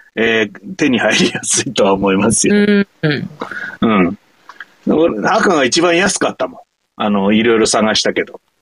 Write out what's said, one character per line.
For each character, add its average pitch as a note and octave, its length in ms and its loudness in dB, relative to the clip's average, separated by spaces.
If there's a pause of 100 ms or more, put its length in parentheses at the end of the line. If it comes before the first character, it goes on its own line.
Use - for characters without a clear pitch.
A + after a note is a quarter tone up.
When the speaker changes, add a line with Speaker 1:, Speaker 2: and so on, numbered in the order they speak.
(140)
Speaker 1:
ほ A2 80 -2
う。 - 20 2
Speaker 2:
え A2+ 200 2
ー、 G2+ 320 -12
手 D3+ 120 0
に B2 100 2
入 G#2+ 200 0
り F#3 120 2
や - 120 -8
す - 260 -4
い A#2 60 -10
と A#2 100 2
は G2 100 4
思 G2 180 0
い F#2+ 40 2
ま A2 140 2
す - 180 -2
よ。 G3+ 60 2
Speaker 1:
う G#3 40 4
ん。 G#3 280 2 (160)
う D#3+ 60 0
ん。 C#3+ 200 -4 (520)
Speaker 2:
う - 60 0 (240)
ん。 G3+ 80 -10 (680)
俺、 D3+ 420 0
赤 F#3+ 260 0
が C#3+ 100 2
一 D#3+ 180 0
番 F3 140 2
安 F#3+ 220 0
か C3 120 -2
っ - 60 -16
た C3 100 -4
も - 120 -16
ん。 - 20 -20 (360)
あ A2 140 -4
の、 G2+ 220 2
い G#2+ 100 4
ろ A#2 140 4
い - 20 2
ろ A2 80 4
探 A2 300 0
し - 60 -2
た - 100 0
け F2 120 -4
ど。 - 160 -16 (200)